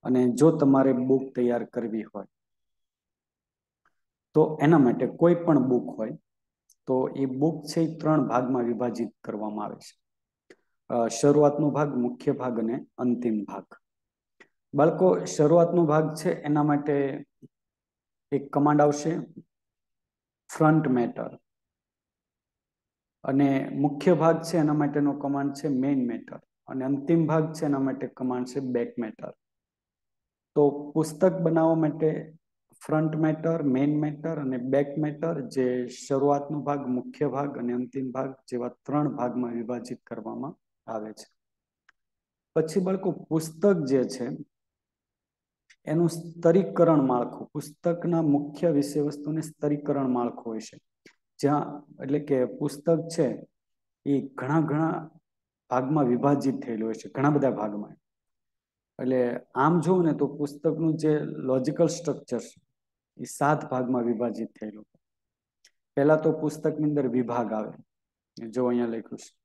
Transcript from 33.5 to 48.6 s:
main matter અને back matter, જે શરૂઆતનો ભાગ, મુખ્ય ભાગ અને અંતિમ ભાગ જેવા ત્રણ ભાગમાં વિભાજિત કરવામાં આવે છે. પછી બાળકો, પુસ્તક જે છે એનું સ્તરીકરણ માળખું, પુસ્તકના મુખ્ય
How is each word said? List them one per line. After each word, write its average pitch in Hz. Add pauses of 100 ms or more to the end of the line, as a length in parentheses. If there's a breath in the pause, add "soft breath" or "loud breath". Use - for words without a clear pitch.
main 143
matter 151
અને 131
back 135
matter, 151
જે 123
શરૂઆતનો 143
ભાગ, 139
મુખ્ય 127
ભાગ 135
અને 120
અંતિમ 127
ભાગ 131 (140)
જેવા 123
ત્રણ 139
ભાગમાં 120
વિભાજિત 120
કરવામાં 117 (300)
આવે 110
છે. - (1300)
પછી 160
બાળકો, 185
પુસ્તક 160
જે 127
છે 120 (1600)
એનું 165
સ્તરીકરણ 165
માળખું, 123
પુસ્તકના 170
મુખ્ય 147